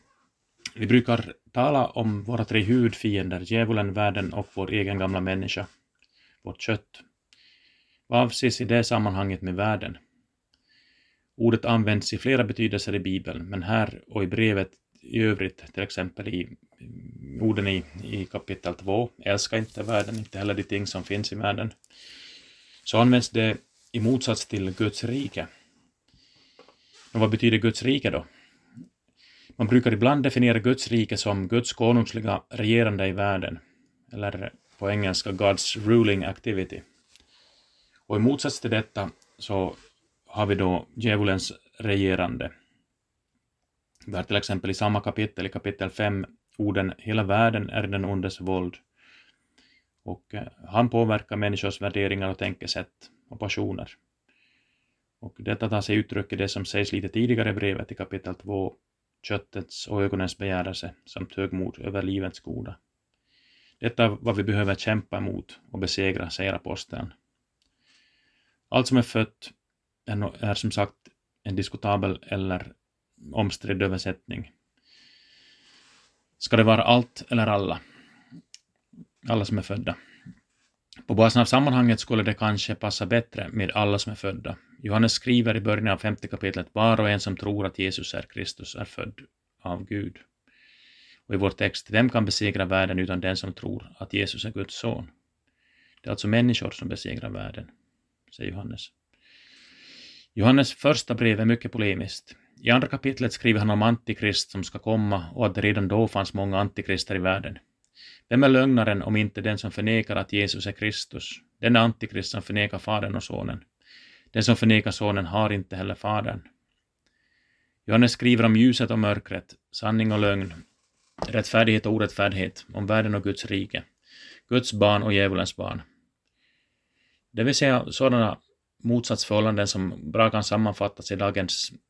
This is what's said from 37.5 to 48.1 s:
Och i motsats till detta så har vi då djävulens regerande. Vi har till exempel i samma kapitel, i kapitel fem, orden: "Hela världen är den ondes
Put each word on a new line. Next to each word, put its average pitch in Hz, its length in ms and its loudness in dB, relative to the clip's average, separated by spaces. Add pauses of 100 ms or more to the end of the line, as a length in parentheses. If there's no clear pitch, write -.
Och 107 100 0
i - 20 2
motsats 135 400 0
till 120 100 -6
detta 107 420 -2 (260)
så 95 380 -4 (520)
har 107 180 -2
vi 101 100 2
då 90 400 0
djävulens 104 580 0 (240)
regerande. 92 760 0 (1600)
Vi 101 80 -8
har 90 80 -4
till 104 120 -2
exempel 101 340 -2
i 95 40 0
samma 104 280 2
kapitel, 104 440 -4
i 95 40 -4
kapitel 98 400 -6
fem, 101 360 -2 (320)
orden: 98 400 0
"Hela 110 260 -2
världen 104 460 2
är 104 180 -4
den 98 180 -4
ondes 95 360 -4